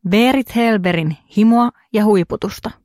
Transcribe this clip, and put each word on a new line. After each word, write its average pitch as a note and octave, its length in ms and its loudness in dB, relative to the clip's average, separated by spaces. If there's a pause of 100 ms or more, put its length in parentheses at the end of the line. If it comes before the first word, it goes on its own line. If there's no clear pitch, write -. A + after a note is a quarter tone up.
Berit A#3+ 460 0
Helberin F3+ 600 -2 (200)
Himoa A#3 340 2 (220)
ja G#3 120 0
huiputusta. G3+ 680 -2 (140)